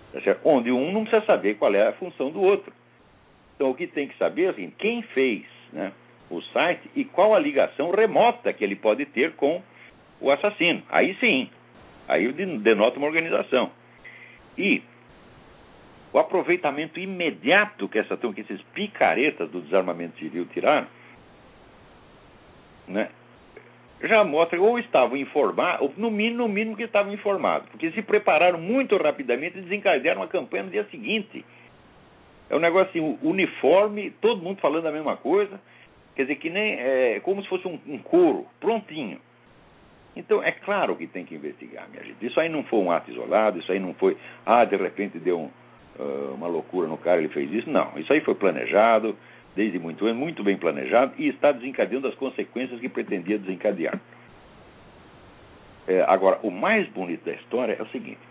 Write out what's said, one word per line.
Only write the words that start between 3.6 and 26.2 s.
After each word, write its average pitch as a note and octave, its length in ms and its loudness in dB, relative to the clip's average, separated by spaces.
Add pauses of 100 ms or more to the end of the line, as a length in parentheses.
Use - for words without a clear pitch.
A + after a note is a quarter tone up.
o C3 60 -2
que F3 100 -8
tem C#3+ 220 -6
que - 80 -18
saber F#2 300 0
é F3+ 40 0
o - 40 -4
seguinte, E2+ 220 -12
quem A#2+ 260 -4
fez, B2+ 420 0 (280)
né, G2 200 -8 (360)
o F2 120 -8
site D3+ 560 -2
e C#3 80 -2
qual G#3+ 300 4
a G3 40 6
ligação D3 540 0
remota G#3+ 600 2
que - 120 -6
ele G2 100 -2
pode A2 320 0
ter D3 260 -2
com D3+ 300 -2 (580)
o C3+ 120 4
assassino. E3+ 580 0
Aí C3 300 2
sim, D3+ 280 2 (600)
aí A#2+ 240 2
de-, E3 260 -6
denota G#2+ 400 4
uma C#3+ 80 -2
organização. E3 640 0 (880)
E F#3+ 240 0 (1300)
o - 60 2
aproveitamento E3 800 0
imediato F3 920 0
que - 100 -4
essa - 180 -2
turma, A2 180 -4
que G#2 60 -12
esses G2+ 200 -10 (140)
picaretas C#3+ 760 0
do F2+ 100 -8
desarmamento E2+ 580 -2
civil D#2+ 280 -8
tiraram, C3+ 400 0 (2000)
né, G2 220 -4 (920)
já G#3 220 4
mostra E3 360 0
ou A3+ 180 4
estavam C3+ 380 2
informados, C3 680 0
ou C#3 140 -2
no A3 140 -4
mínimo, A3 280 -2